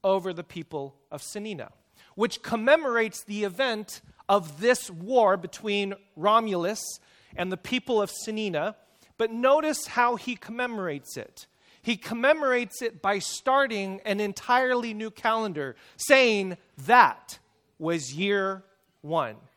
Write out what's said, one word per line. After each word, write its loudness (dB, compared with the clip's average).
over 0
the -10
people -10
of -12
Sinina," -10
which -2
commemorates 2
the -4
event -4
of 0
this 2
war 2
between -4
Romulus 0
and -4
the -4
people -2
of -4
Sinina. -4
But -2
notice 2
how 2
he -8
commemorates -8
it. -14
He -2
commemorates 0
it -8
by 0
starting 0
an -2
entirely 0
new -8
calendar, -4
saying 4
that 6
was -4
year -2
one. -4